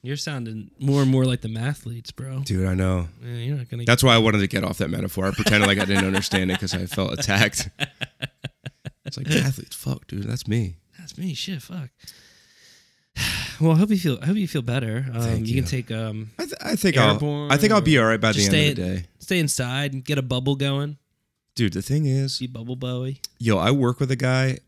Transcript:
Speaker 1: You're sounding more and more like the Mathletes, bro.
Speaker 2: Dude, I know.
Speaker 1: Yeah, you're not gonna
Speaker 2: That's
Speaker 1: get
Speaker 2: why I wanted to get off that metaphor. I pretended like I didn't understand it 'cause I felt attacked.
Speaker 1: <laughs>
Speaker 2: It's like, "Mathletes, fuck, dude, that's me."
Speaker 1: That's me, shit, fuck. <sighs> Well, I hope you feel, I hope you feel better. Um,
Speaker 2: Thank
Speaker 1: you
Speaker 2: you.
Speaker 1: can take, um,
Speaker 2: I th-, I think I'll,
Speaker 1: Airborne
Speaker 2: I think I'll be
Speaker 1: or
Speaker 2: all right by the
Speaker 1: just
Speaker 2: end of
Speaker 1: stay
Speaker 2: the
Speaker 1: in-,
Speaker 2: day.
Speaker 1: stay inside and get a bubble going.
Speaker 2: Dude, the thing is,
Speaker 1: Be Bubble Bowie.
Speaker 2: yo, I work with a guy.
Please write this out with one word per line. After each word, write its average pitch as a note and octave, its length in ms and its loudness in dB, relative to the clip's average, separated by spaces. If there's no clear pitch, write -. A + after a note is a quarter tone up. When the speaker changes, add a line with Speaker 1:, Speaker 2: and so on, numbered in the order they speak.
Speaker 1:
You're C3+ 140 -6
sounding A#2 600 -8
more C#3 240 4
and C3 80 6
more C3 140 4
like B2+ 160 0
the A2+ 80 -8
Mathletes, A#2 680 -8
bro. C3+ 260 -8
Speaker 2:
Dude, F#2+ 260 -2
I F#2 80 0
know. F#2 340 0
Speaker 1:
Yeah, A#2+ 120 -10
you're B2 220 -4
not B2 120 -8
gonna A#2 160 -8
Speaker 2:
That's A#2+ 180 6
Speaker 1:
get C3+ 40 6
Speaker 2:
why A#2+ 80 8
I A2+ 40 8
wanted A2 200 4
to G2 80 4
get F#2 180 -2
off E2+ 140 -4
that F2 100 0
metaphor. F#2+ 380 -2
I G2 60 2
pretended G#2 340 2
like G2+ 120 4
I G2+ 60 0
didn't F#2+ 220 2
understand F#2+ 440 0
it F#2 100 0
'cause G2 140 -4
I F#2 120 -4
felt - 260 -2
attacked. G#2 640 0
Speaker 1:
<laughs> - 40 -20
Speaker 2:
It's C#3 120 -12
like, C3+ 100 -8
"Mathletes, C3+ 460 -2
fuck, - 340 -8
dude, G2 180 -8
that's A2+ 220 -6
me." G#2 300 -2
Speaker 1:
That's E3 180 -20
me, F3 160 -6
shit, D3 300 -8
fuck. E3 260 -12
<sighs> - 440 -6
Well, D#3+ 120 4
I D#3 60 6
hope G#3 120 4
you G#3 80 4
feel, E3 240 0
I B2 40 -2
hope F#3+ 100 2
you G3+ 100 0
feel D3 160 -4
better. A#2+ 500 -4
Um, A#2 100 -4
Speaker 2:
Thank A2+ 260 0
Speaker 1:
you A#2+ 80 0
Speaker 2:
you. C3 60 2
Speaker 1:
can F2 60 -2
take, B2+ 220 -6
um, A2 480 -6
Speaker 2:
I E4+ 60 -6
th-, C#4+ 160 -10
I B3 160 -2
think F3 220 2
I'll, G#2+ 160 6
Speaker 1:
Airborne D3 360 -2
Speaker 2:
I C#3 60 4
think G#3 160 6
I'll G#3 80 6
be D3+ 180 6
Speaker 1:
or A#2 60 6
Speaker 2:
all A2 60 4
right A2 100 2
by A2 120 2
the - 60 2
Speaker 1:
just G2+ 140 4
Speaker 2:
end - 40 4
of D3+ 40 4
Speaker 1:
stay D3 140 2
Speaker 2:
the F2+ 160 -4
Speaker 1:
in-, F#2 100 -2
Speaker 2:
day. F2 60 -12
Speaker 1:
stay F#3 220 -2
inside C#3 540 -2
and C3 100 -8
get D3 140 -2
a C3 40 0
bubble C3 340 0
going. C#3 420 -2
Speaker 2:
Dude, G#2 160 2
the F#2 100 -4
thing D3+ 240 0
is, C3+ 320 0
Speaker 1:
Be B2+ 80 -6
Bubble B2 300 -10
Bowie. B2+ 440 -6
Speaker 2:
yo, A2+ 180 4
I F#2+ 140 4
work B2 260 4
with C3 140 0
a C3 40 2
guy. C3 520 0